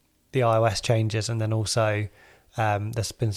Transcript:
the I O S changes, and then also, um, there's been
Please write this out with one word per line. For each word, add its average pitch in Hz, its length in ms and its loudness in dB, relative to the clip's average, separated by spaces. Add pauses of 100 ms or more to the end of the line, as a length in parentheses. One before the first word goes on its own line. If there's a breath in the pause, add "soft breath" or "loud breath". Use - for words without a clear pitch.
(320)
the 131 120 0
I 113 140 4
O 113 80 4
S 107 140 0
changes, 110 480 0
and 113 140 -4
then 110 100 -2
also, 107 560 0 (480 soft breath)
um, 107 360 0
there's 113 200 -4
been 110 260 -2